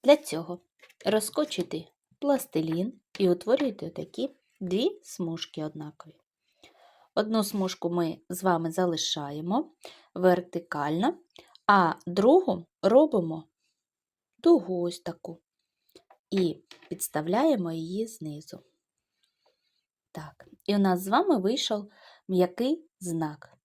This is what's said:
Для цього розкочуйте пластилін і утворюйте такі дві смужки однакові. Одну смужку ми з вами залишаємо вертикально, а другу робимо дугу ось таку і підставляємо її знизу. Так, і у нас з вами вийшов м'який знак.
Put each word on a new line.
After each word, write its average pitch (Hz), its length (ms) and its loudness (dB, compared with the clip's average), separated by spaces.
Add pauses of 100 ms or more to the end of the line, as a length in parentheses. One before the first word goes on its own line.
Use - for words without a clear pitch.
Для 285 120 8
цього 165 440 -8 (460)
розкочуйте 208 760 -2 (340)
пластилін 190 840 -2 (180)
і 190 100 2
утворюйте 208 640 0
такі - 460 -10 (240)
дві 208 420 -2
смужки 165 640 -8
однакові. 151 500 -14 (1000)
Одну 214 300 0
смужку 190 460 -4
ми 170 280 -2 (100)
з 180 140 -10
вами 165 280 0
залишаємо 165 1040 -4 (420)
вертикально, 180 1040 0 (480)
а 185 280 4 (120)
другу 202 600 2 (160)
робимо 190 600 4 (920)
дугу 185 440 4
ось 175 180 -6
таку - 400 -12 (920)
і 170 280 0 (260)
підставляємо 180 840 0
її 175 340 -6
знизу. 151 540 -12 (1500)
Так, - 360 -16 (180)
і 208 100 2
у - 20 2
нас 185 220 4
з 190 80 -8
вами 302 300 2
вийшов 208 520 -2 (380)
м'який 185 600 0 (120)
знак. 165 640 -6